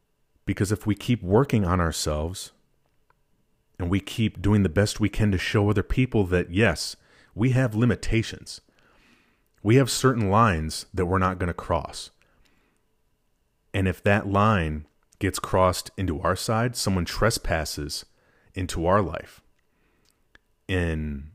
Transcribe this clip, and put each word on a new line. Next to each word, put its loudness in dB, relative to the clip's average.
Because -2
if -6
we 0
keep -2
working 2
on 2
ourselves, -4
and -4
we 2
keep -4
doing 4
the 4
best 0
we 2
can 2
to 2
show 0
other 0
people 0
that, 0
yes, 0
we 0
have 2
limitations. -2
We 6
have 4
certain 2
lines 2
that -2
we're 2
not 0
gonna -2
cross. -6
And 0
if -2
that 2
line 0
gets -2
crossed 0
into -4
our 0
side, -2
someone -2
trespasses -2
into -4
our 4
life -8
in -4